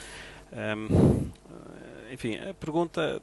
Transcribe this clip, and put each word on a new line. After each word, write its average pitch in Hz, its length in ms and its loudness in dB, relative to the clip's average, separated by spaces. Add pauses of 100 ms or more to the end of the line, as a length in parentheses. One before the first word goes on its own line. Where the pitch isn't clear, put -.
(540)
Ahm, 107 720 4 (880)
enfim, 113 240 -4
a 180 160 -8
pergunta, 160 680 0